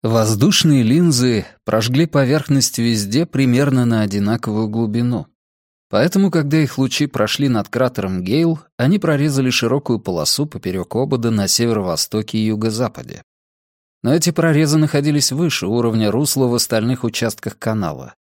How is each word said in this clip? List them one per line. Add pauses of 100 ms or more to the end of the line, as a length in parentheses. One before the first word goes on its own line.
Воздушные
линзы (200)
прожгли
поверхность
везде
примерно
на
одинаковую
глубину. (600)
Поэтому,
когда
их
лучи
прошли
над
кратером
Гейл, (180)
они
прорезали
широкую
полосу
поперёк
обода
на
северо-востоке
и
юго-западе. (800)
Но
эти
прорезы
находились
выше
уровня
русла
в
остальных
участках
канала (100)